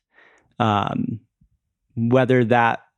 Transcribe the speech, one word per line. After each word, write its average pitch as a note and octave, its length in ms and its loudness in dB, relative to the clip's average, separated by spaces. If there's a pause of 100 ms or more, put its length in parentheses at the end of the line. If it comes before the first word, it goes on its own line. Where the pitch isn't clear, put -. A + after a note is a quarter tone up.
(580)
Um, G#2+ 640 -2 (760)
whether B2 480 2
that, A#2 400 0 (140)